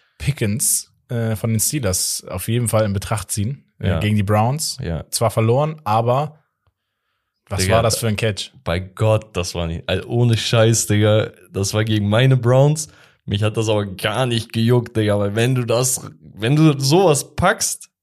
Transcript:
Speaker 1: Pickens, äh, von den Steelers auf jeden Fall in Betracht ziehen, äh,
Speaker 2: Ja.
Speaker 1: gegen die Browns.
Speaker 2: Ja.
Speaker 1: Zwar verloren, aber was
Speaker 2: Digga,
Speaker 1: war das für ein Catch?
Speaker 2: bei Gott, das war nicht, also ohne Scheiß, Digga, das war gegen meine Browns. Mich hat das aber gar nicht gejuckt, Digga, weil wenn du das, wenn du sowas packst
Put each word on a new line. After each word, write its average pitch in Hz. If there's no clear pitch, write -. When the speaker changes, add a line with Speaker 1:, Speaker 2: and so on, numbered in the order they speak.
Speaker 1:
Pickens, -
äh, 113
von 113
den 110
Steelers -
auf -
jeden 117
Fall 110
in 101
Betracht 101
ziehen, 113
äh, -
Speaker 2:
Ja. 80
Speaker 1:
gegen 104
die 104
Browns. 110
Speaker 2:
Ja. 82
Speaker 1:
Zwar 113
verloren, 131
aber 120
was 98
Speaker 2:
Digga, 104
Speaker 1:
war 113
das 110
für 113
ein 107
Catch? -
Speaker 2:
bei 87
Gott, 107
das 87
war 87
nicht, 82
also 95
ohne 120
Scheiß, 113
Digga, 107
das 95
war 107
gegen 104
meine 127
Browns. 131
Mich 104
hat 107
das 113
aber 104
gar 107
nicht 117
gejuckt, 117
Digga, 104
weil 101
wenn 120
du 123
das, 117
wenn 107
du 151
sowas 151
packst -